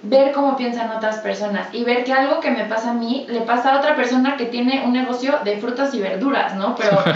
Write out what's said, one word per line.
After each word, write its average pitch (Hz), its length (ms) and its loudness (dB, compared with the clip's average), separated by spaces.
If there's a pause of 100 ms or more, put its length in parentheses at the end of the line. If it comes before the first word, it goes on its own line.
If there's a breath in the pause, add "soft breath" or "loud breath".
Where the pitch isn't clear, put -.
ver 269 260 4
cómo 277 220 0
piensan 233 360 -4
otras 220 300 -4
personas 202 520 -4
y 240 100 -4
ver 247 220 0
que 262 80 -2
algo 277 280 2
que 294 100 -2
me 220 160 -2
pasa 226 240 -2
a - 20 -2
mí 233 340 -2
le 233 140 -4
pasa 247 320 2
a 277 60 4
otra 294 180 2
persona 254 400 2
que 240 80 -2
tiene 247 400 0
un 247 80 2
negocio 254 520 0
de 208 120 0
frutas 247 380 -2
y 214 80 -2
verduras, 190 540 0
¿no? 196 200 -2
Pero 202 260 4 (140)